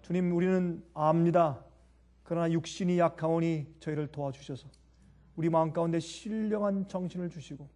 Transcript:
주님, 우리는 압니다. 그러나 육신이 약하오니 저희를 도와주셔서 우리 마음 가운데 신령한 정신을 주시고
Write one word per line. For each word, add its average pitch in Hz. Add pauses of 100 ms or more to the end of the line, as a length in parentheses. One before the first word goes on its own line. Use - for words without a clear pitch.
주님, 175
우리는 180 (100)
압니다. 160 (580)
그러나 170
육신이 175
약하오니 165
저희를 151
도와주셔서 139 (680)
우리 165
마음 160
가운데 170
신령한 208
정신을 180
주시고 143